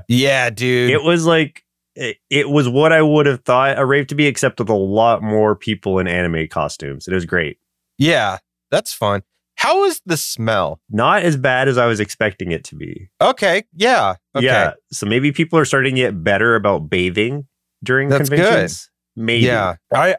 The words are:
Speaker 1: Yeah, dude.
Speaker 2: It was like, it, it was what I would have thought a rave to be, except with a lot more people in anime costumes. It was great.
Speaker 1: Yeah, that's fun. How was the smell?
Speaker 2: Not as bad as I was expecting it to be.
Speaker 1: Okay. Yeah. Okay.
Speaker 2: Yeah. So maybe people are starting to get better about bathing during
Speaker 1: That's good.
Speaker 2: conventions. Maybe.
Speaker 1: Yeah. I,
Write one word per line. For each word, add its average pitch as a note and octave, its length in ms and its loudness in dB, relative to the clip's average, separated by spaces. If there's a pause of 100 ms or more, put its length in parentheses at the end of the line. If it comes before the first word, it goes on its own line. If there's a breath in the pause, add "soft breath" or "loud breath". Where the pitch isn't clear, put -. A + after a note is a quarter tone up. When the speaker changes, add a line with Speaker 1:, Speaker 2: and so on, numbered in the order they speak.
Speaker 1:
Yeah, B2+ 420 2
dude. B2 400 0
Speaker 2:
It C#3+ 140 0
was E3+ 200 2
like, D#3+ 400 0 (300)
it, B2 220 -10 (140)
it C#3+ 200 0
was C#3+ 180 2
what D3 240 2
I D#3+ 80 6
would D3+ 260 4
have C3 180 0
thought C3 340 2
a C3+ 80 0
rave C#3 220 0
to D3 80 -10
be, D3 100 2
except C3 320 -2
with G#2+ 100 -4
a A2+ 60 2
lot G#2 480 2
more G#2+ 340 2
people G2 440 -4
in F#2 80 -2
anime E2+ 400 -2
costumes. C#2+ 600 -8
It F#2 60 -4
was F2+ 100 -2
great. E2 340 -4 (380)
Speaker 1:
Yeah, B2 420 0 (340)
that's - 200 -2
fun. G2+ 300 -2 (320)
How D#4+ 280 0
was F#4+ 240 0
the E3+ 100 -2
smell? G#2 640 -2 (100)
Speaker 2:
Not C#3 320 0
as E3 140 0
bad C3 320 0
as B2+ 100 0
I A#2+ 80 4
was A2+ 140 0
expecting G2 520 -4
it D#2+ 120 -6
to - 120 -18
be. - 320 -16 (120)
Speaker 1:
Okay. G3+ 440 0 (100)
Yeah. E3+ 400 2 (220)
Okay. C3+ 100 0
Speaker 2:
Yeah. G#2+ 260 0 (200)
So - 140 -8
maybe C3 260 0
people D#3+ 260 -2
are D3+ 60 2
starting C3+ 320 0
to B2+ 40 2
get G#2+ 240 -2
better G#2 320 2
about G2 340 0
bathing G#2+ 560 -2 (380)
during C3+ 240 0
Speaker 1:
That's C#3+ 220 2
good. D3 80 0
Speaker 2:
conventions. F3 520 0 (260)
Maybe. A#2 300 0
Speaker 1:
Yeah. G#2 280 0 (200)
I, E3 240 2